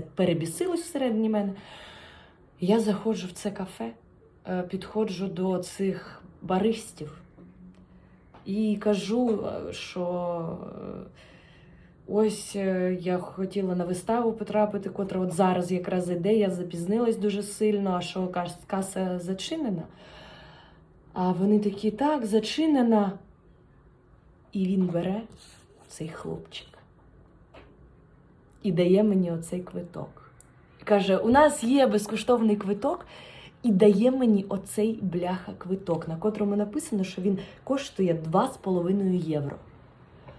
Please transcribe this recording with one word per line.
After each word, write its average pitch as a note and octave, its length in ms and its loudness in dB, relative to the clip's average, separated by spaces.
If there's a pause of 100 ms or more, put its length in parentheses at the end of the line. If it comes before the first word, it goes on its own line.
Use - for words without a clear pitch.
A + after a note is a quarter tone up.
(140)
перебісилось F3 640 0
всередині A3 480 -2
мене. G3+ 240 0 (1080)
Я G#3 200 4
заходжу G3+ 460 -2
в - 60 -12
це - 180 -6
кафе, G#3+ 400 -10 (580)
е, F3+ 140 -2
підходжу F#3+ 640 -4
до F#3 320 -2
цих - 640 -6 (200)
баристів F#3 840 -2 (1200)
і G#3 320 0
кажу, G#3 720 0
е, - 260 -6
що, F3 880 -4
е, - 600 -14 (840)
ось, G#3 500 0
е, F#3 440 0
я F3+ 180 0
хотіла F#3 560 -4
на F3 100 0
виставу A3+ 480 0
потрапити, G#3 580 0
котра F#3+ 300 -4
от F3+ 120 -2
зараз F3+ 400 2
якраз F3+ 380 -2
іде, F3 240 0
я G3+ 160 4
запізнилась F3+ 640 -2
дуже G3+ 260 -2
сильно, G3+ 480 0
а F3+ 100 0
що, F#3 280 -4
кас-, F3 380 -6
каса F#3+ 520 -2
зачинена? F#3+ 640 -4 (1300)
А F#3 200 0
вони G3+ 260 4
такі, G#3 320 0
«Так, C#4 360 0
зачинена». A3 840 2 (1400)
І F#3+ 140 0
він F#3 200 2
бере, E3+ 360 0 (640)
цей - 200 -12
хлопчик, - 600 -12 (1900)
і G3 100 0
дає F3+ 300 6
мені F#3+ 300 4
оцей E3 280 -6
квиток. F3 720 -12 (540)
Каже, F#3+ 320 4
«У G#3+ 120 0
нас C#4+ 360 6
є C4 220 6
безкоштовний G#3+ 720 2
квиток», G#3 500 -4 (580)
і A#3 80 4
дає G#3 380 8
мені A3+ 380 4
оцей G#3+ 540 -2
бляха F3+ 560 -4
квиток, F3 500 -4
на E3 80 -6
котрому G#3 400 0
написано, G#3 480 -2
що F#3 180 -8
він G3 160 2 (260)
коштує G3 500 0
два D#3+ 340 2
з - 80 -10
половиною F#3 580 0
євро. D3+ 420 -2 (840)